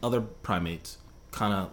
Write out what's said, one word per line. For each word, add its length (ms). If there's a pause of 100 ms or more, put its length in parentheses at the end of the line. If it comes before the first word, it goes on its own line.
other 180
primates, 760 (380)
kinda, 360